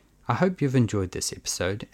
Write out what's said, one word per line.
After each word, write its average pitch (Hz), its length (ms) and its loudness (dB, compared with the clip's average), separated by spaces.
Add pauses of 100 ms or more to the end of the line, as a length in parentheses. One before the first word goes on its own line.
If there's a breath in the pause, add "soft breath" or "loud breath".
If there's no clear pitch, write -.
(280 loud breath)
I 120 60 2
hope 185 280 0
you've 135 140 2
enjoyed 101 340 2
this - 220 -6
episode, - 600 -4